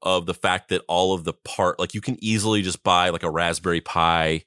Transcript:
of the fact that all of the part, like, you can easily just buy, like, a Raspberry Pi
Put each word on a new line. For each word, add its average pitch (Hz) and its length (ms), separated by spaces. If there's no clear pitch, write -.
of 90 240
the 90 80
fact 92 380
that 92 180
all 92 240
of 85 100
the 80 80
part, - 480
like, 90 140
you 107 80
can 131 200
easily 107 420
just 90 200
buy, 90 280
like, 85 120
a 85 80
Raspberry 85 480
Pi 82 680